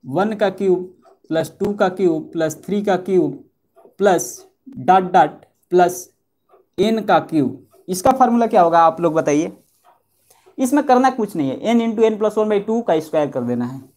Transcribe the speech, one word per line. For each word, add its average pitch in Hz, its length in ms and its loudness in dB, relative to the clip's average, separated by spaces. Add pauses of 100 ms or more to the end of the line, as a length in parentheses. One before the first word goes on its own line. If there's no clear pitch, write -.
वन 175 320 -2
का 202 160 -2
क्यूब 190 420 -2 (360)
प्लस 156 300 -2
टू 208 140 -2
का 202 160 0
क्यूब 175 420 -2
प्लस 160 320 -4
थ्री 202 200 -4
का 202 140 0
क्यूब 180 460 -2 (560)
प्लस 196 460 -2 (340)
डॉट 180 320 2
डॉट 156 340 2 (260)
प्लस 175 360 2 (720)
एन 220 260 0
का 185 180 2
क्यूब, - 460 -4 (200)
इसका 185 260 0
formula 240 340 2
क्या - 140 2
होगा 170 200 4
आप 165 200 2
लोग 165 120 0
बताइए। 156 380 0 (1040)
इसमें 269 280 0
करना 262 260 4
कुछ 214 240 -6
नहीं 160 140 -2
है, - 180 -8
n 233 140 2
into 226 240 0
n 220 120 0
plus 214 180 -2
one 214 140 0
by 202 120 0
two 220 260 -2
का 165 120 2
square 156 300 -2
कर 135 140 -6
देना 120 220 -4
है 131 160 -12 (160)